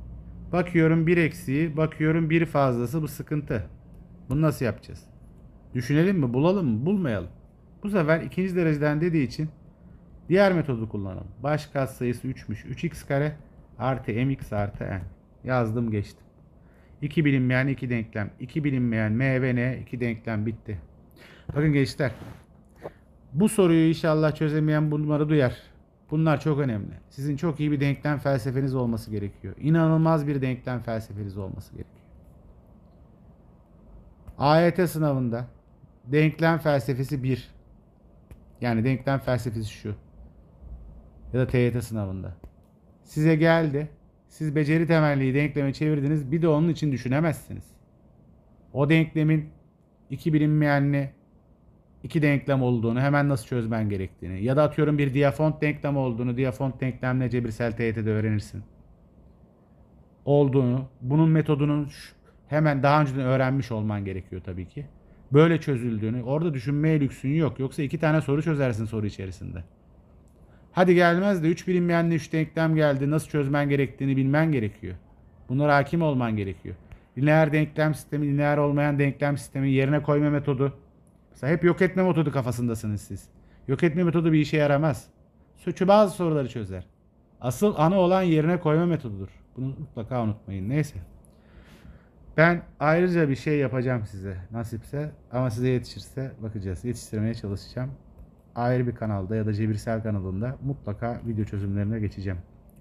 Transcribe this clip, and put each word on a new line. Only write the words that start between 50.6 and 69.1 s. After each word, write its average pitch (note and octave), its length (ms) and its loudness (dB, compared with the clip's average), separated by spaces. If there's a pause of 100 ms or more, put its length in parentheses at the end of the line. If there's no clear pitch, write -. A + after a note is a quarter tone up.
iki D#3 200 0
denklem C#3 400 2
olduğunu, A#2+ 380 2
hemen C#3+ 280 4
nasıl C#3 180 -2
çözmen A2+ 420 -2
gerektiğini F#2 560 -6
ya B2+ 120 2
da D3+ 60 4
atıyorum D3+ 360 2
bir C#3 160 0
Diafont D3 480 2
denklem D3 340 -2
olduğunu, B2 400 -2
Diafont C3 440 -2
denklemle B2+ 500 -2
cebirsel A#2 420 -2
T A#2 120 -4
Y A2+ 100 0
T'de A2 160 -2
öğrenirsin. G#2+ 520 -2 (1600)
Olduğunu, C3+ 640 2 (120)
bunun D3+ 300 4
metodunun D3 580 2
ş-, - 260 -18 (340)
hemen D3 340 0
daha D3 180 4
önceden C3+ 200 0
öğrenmiş C3 520 0
olman G#2+ 320 -4
gerekiyor F#2 400 -8
tabii F#2 240 -10
ki. - 180 -14 (460)
Böyle D#3 280 6
çözüldüğünü, A#2 640 -2
orada D3+ 320 -2
düşünmeye D3 460 0
lüksün C3+ 340 -2
yok. D#3+ 240 0
Yoksa C3+ 240 -4
iki C#3+ 160 -4
tane D#3 220 2
soru D3 220 0
çözersin C3+ 420 0
soru G#2+ 220 -4
içerisinde. F#2 580 -10 (1080)